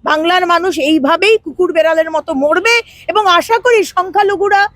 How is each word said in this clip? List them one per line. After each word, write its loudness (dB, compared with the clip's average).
বাংলার 0
মানুষ -2
এইভাবেই 2
কুকুর -4
বেড়ালের 0
মতো -6
মরবে। 0
এবং 0
আশা 2
করি 2
সংখ্যালঘুরা -2